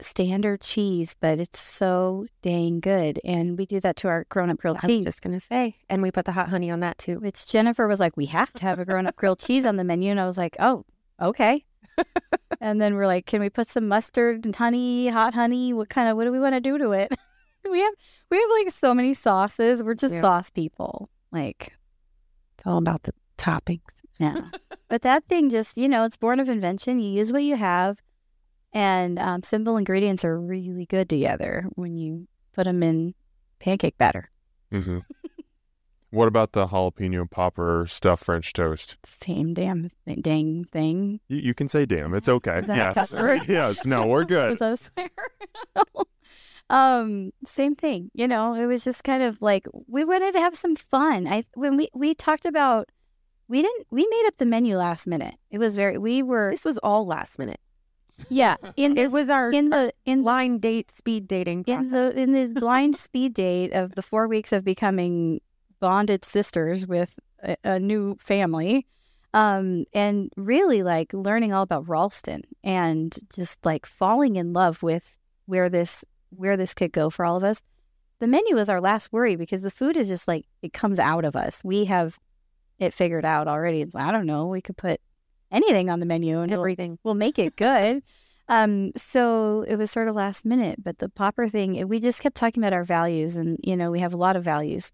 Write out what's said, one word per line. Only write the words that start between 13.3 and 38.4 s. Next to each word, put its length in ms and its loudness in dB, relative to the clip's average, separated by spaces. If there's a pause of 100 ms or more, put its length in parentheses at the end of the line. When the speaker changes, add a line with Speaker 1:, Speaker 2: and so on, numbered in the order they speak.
Speaker 1:
we 120 -2
put 180 -4
some 180 -2
mustard 560 0
and 120 -4
honey, 540 0
hot 260 2
honey? 380 0
What 160 -4
kind 200 2
of, 80 2
what 80 0
do 60 0
we 80 0
wanna 220 2
do 180 0
to 120 2
it?" 200 0
<laughs> 120 -8 (460)
We 120 2
have, 120 2 (380)
we 60 2
have, 120 4 (140)
like, 80 -4
so 220 2
many 200 2
sauces. 680 2
We're 100 -2
just 220 -2
Speaker 2:
Yeah. 60 -4
Speaker 1:
sauce 280 4
people. 600 -8 (240)
Like, 400 -8 (840)
Speaker 2:
It's 80 -12
all 120 2
about 260 0
the 100 -8 (240)
toppings. 600 -4 (220)
Speaker 1:
Yeah. 260 0
<laughs> 40 -18 (400)
But 120 0
that 260 4
thing 220 4
just, 280 -2
you 120 2
know, 160 4
it's 100 -4
born 240 0
of 80 0
invention. 520 -2
You 120 -2
use 220 0
what 100 2
you 140 0
have, 440 0 (720)
and, 480 0
um, 240 -2
simple 320 0
ingredients 480 0
are 160 0
really 460 -6
good 240 0
together 560 -2 (100)
when 220 -6
you 280 -8 (280)
put 140 0
'em 160 2
in 300 0 (460)
pancake 380 0
batter. 320 2 (420)
Speaker 3:
Mm-hmm. 320 -2
<laughs> 60 -20 (1040)
What 180 6
about 240 2
the 140 2
jalapeno 640 -2
popper 560 0
stuffed 380 2
French 300 -2